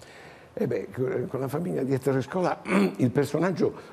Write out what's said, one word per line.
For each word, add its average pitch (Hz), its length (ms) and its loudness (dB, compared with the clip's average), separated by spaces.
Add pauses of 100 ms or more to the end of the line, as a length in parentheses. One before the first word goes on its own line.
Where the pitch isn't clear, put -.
(540)
Eh - 140 -2
beh, 107 220 -2
co-, 123 380 -2
con 127 140 -4
la 135 80 -2
famiglia 156 340 -2
di 135 100 0
Ettore 131 280 2
Scola 175 420 0
<clears throat> 190 340 2
il 123 140 4
personaggio 160 600 2 (200)